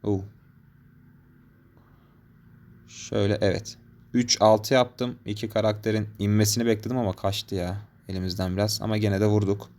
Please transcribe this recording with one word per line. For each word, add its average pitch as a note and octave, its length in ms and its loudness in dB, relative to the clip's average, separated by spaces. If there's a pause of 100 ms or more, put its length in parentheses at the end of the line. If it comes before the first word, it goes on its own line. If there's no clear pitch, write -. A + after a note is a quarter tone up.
Oo. G2+ 160 0 (2750)
Şöyle, G#2 520 -2
evet. - 380 -2 (360)
Üç, A#2+ 260 2
altı G#2+ 340 6
yaptım. B2 520 0
İki G#2+ 220 -6
karakterin G#2+ 600 0 (100)
inmesini G#2 480 2
bekledim A2+ 320 0
ama G#2+ 140 0
kaçtı G2 420 -4
ya. F#2 260 -4 (280)
Elimizden F#2 480 -4
biraz. G#2 260 -2
Ama G#2+ 160 -2
gene G2+ 220 2
de G#2+ 60 4
vurduk. G#2 520 2